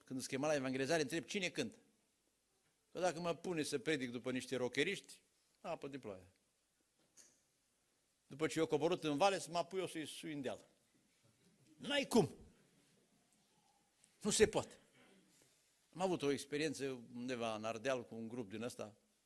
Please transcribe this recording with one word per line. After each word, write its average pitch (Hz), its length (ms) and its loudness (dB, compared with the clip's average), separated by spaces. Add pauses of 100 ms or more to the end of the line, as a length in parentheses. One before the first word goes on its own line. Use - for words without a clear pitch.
când 131 140 -8
îți 117 100 -6
chema 139 180 -2
la 156 80 4
evangelizare, 135 480 2
întreb, 156 220 -2
„Cine 185 240 -2
cântă?” 135 300 -4 (1120)
Că 165 100 -8
dacă 170 200 2
mă 175 140 0
pune 170 280 -2
să 143 160 -2
predic 131 320 0
după 123 200 -4
niște 127 260 -2
rockeriști, 139 640 -2 (400)
apă 156 280 -8
din 139 120 -10
ploaie. 92 260 -12 (2000)
După 151 200 -4
ce 156 120 0
eu 160 80 4
coborât 156 380 2
în 147 120 2
vale, 190 220 6
să 151 120 -8
mă 170 80 0
apuc 185 200 -2
eu 175 80 0
să-i 151 200 -6
sui - 260 -8
în 143 80 -6
deal. 110 280 -6 (1080)
N-ai 285 300 0
cum. 196 280 6 (1900)
Nu 208 100 -2
se - 180 8
poate. - 320 0 (1120)
Am 160 60 -10
avut 180 220 2
o 143 80 4
experiență 143 540 -2 (300)
undeva 120 400 -2
în 107 100 -6
Ardeal 113 420 -2
cu - 80 -14
un 113 140 -8
grup 113 220 -8
din 110 120 -6
ăsta. 110 340 -8 (300)